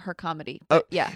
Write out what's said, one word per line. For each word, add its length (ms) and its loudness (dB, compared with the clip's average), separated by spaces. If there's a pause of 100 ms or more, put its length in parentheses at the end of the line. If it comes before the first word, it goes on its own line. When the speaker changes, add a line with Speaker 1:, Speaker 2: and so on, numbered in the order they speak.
Speaker 1:
her 140 -8
comedy, 540 -8
Speaker 2:
Uh, 100 8
Speaker 1:
but 120 0
yeah, 260 0